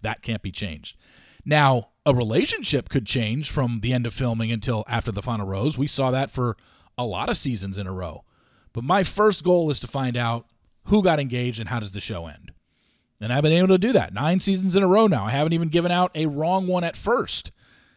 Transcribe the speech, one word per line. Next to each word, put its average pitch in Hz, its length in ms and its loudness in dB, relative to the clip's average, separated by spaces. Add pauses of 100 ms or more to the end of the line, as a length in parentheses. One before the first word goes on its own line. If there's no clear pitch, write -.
that 110 200 -6
can't 113 200 -4
be 101 80 -8
changed. 82 460 -10 (480)
Now, 139 460 4 (140)
a 139 100 6
relationship 139 760 0
could 117 180 0
change 123 440 -2
from 120 300 0
the 120 120 0
end 123 140 0
of 113 80 -8
filming 113 360 -2
until 110 380 -2
after 117 240 -2
the 98 100 -6
Final 110 240 -4
Rose. 98 300 -2
We 139 100 -2
saw 131 240 0
that 131 200 -2
for 120 260 -2 (400)
a 123 80 -4
lot 101 240 -4
of 214 80 -2
seasons 98 420 -4
in 98 80 -8
a 92 60 -8
row. 87 320 -10 (480)
But 120 120 -8
my 185 180 2
first 202 420 2
goal 170 260 4
is 135 100 -2
to 123 60 -10
find 131 300 -4
out 117 300 -2 (380)
who 208 180 4
got 165 160 4
engaged 123 400 -2
and 113 100 -8
how 120 120 -2
does 101 120 -8
the 101 80 -8
show 85 260 -8
end. - 260 -18 (680)
And 110 120 -4
I've 139 100 2
been 156 100 4
able 180 160 6
to 185 100 8
do 226 140 2
that 123 200 2
nine 156 280 0
seasons 190 360 0
in 202 60 6
a 190 60 4
row 214 180 6
now. 123 180 2
I 110 60 -2
haven't 151 220 0
even 165 160 0
given 170 220 2
out 180 240 2
a 160 120 -2
wrong 165 400 -2
one 180 180 0
at 165 120 -6
first. - 540 -2 (460)